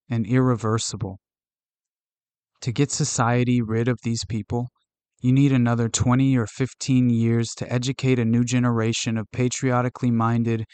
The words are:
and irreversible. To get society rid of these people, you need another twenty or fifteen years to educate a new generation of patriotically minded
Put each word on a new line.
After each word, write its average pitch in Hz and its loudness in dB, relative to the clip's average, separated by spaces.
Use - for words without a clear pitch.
and 113 -2
irreversible. 113 0
To 123 -4
get 143 0
society 123 0
rid 113 -2
of 123 -2
these 117 -4
people, 120 -6
you 127 2
need 135 4
another 120 2
twenty 131 2
or 117 0
fifteen 127 0
years 117 2
to - -8
educate 127 0
a 120 0
new 117 2
generation 117 0
of 107 -6
patriotically 123 -2
minded 117 0